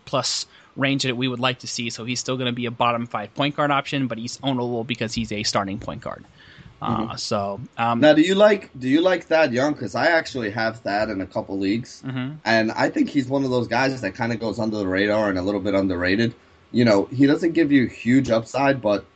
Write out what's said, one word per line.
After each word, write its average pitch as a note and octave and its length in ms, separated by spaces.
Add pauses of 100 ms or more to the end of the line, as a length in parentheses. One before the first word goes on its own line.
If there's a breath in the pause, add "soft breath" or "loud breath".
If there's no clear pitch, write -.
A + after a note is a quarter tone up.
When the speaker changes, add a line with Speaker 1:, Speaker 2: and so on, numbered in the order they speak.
Speaker 1:
plus - 400 (300 soft breath)
range C3+ 280
that C3 140
we C3 100
would B2 120
like B2+ 200
to - 80
see. A#2 220
So A2+ 160
he's A#2+ 140
still C3 180
gonna B2+ 140
be A#2+ 140
a A#2 60
bottom A#2+ 360
five G#2+ 280
point D3 200
guard D3 160
option, C#3 360
but A2+ 100
he's A#2 220
ownable B2 460
because A#2+ 280
he's A2+ 180
a G#2 120
starting G2+ 360
point - 220
guard. - 220 (580 loud breath)
Uh, G#2+ 160
Speaker 2:
Mm-hmm. A2 180
Speaker 1:
so, G2+ 460 (160)
um, A#2 240
Speaker 2:
Now, D3+ 120
do D3+ 80
you F#3 140
like, G3+ 420
do B2+ 120
you C#3+ 100
like F3+ 260
Thad D#3 280
Young? C#3 220
'Cause A2+ 200
I B2+ 120
actually D#3 440
have A2+ 300
Thad A2 280
in F#2+ 120
a F2+ 40
couple G2 320
leagues, G2+ 480
Speaker 1:
Mm-hmm. C3 280 (100)
Speaker 2:
and A2 300
I D3 160
think C4+ 200
he's C3+ 200
one C#3 160
of B2+ 40
those B2 200
guys C3 320
that F#2+ 140
kinda A#2 200
goes A2 240
under A2 180
the G2+ 100
radar G#2 420
and F#2 100
a - 20
little G2+ 200
bit G2 120
underrated. G2 640 (380 soft breath)
You A#2+ 100
know, G#2 220
he C3 220
doesn't D#3+ 260
give D#3 180
you C3 160
huge B2+ 420
upside, B2 520
but G#2 240 (100)